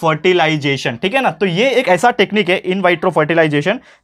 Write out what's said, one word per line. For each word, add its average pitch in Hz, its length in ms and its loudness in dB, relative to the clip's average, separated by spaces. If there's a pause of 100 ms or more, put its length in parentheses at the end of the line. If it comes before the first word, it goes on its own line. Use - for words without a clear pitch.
fertilization, 156 960 0
ठीक 196 120 -2
है 269 80 0
ना। 208 100 0
तो 196 140 -4
ये 190 240 0
एक 262 180 0
ऐसा - 240 2
टेक्निक 202 380 0
है 196 140 0
in 185 120 -2
vitro 180 360 0
fertilization, 160 680 0 (260)